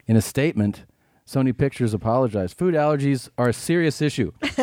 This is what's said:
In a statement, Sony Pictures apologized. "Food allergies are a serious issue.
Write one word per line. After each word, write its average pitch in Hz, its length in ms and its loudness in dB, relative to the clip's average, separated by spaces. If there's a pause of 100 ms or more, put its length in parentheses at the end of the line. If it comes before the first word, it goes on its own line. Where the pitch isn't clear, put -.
In 113 100 4
a 110 60 6
statement, 110 640 -2 (420)
Sony 131 300 0
Pictures 127 360 0
apologized. 107 640 0
"Food 180 160 0
allergies 143 540 0 (100)
are 123 120 2
a 110 40 2
serious 165 480 -2
issue. 135 300 0 (320)